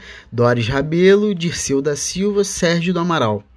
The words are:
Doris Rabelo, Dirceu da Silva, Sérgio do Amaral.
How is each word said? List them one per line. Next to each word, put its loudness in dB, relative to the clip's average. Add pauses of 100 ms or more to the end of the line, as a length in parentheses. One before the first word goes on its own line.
(320)
Doris 2
Rabelo, 2
Dirceu -2
da -2
Silva, -2
Sérgio -2
do -2
Amaral. 0 (120)